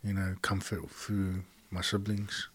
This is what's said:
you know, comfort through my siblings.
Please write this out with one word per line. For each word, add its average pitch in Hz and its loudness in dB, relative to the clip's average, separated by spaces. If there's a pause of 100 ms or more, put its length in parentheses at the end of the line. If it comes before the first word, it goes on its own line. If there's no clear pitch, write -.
you 104 2
know, 95 2
comfort 95 0
through 95 0 (280)
my 90 -2
siblings. 104 0